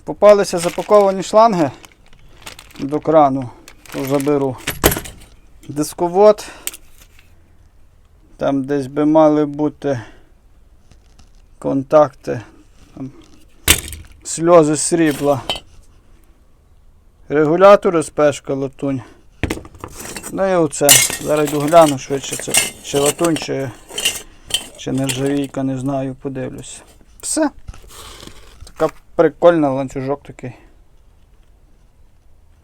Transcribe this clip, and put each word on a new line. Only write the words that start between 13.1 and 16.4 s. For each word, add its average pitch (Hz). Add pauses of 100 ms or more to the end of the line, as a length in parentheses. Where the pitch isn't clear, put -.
сльози 160
срібла, 143 (1900)